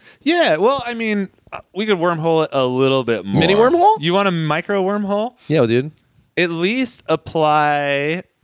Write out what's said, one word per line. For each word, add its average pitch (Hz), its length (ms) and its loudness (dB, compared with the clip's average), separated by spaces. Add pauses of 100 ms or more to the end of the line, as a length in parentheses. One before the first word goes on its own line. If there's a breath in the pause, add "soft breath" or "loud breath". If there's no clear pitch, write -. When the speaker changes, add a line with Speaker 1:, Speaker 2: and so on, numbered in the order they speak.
(220 soft breath)
Speaker 1:
Yeah, 294 360 0
well, 247 280 0
I 240 80 -8
mean, 214 360 -4 (220)
uh, - 100 -14 (120)
we 208 140 -6
could 202 100 0
wormhole 165 480 0
it - 80 -12
a 135 140 2
little 131 360 0
bit 113 220 -2
more. - 140 0
Speaker 2:
Mini 175 160 4
wormhole? 339 440 4
Speaker 1:
You 160 140 -2
want 196 140 2
a 190 40 0
micro 170 520 -2
wormhole? 208 540 -4 (100)
Speaker 2:
Yeah, 147 180 2
dude. 123 260 0 (460)
Speaker 1:
At 170 140 0
least 202 560 -4
apply. 151 1160 0 (200)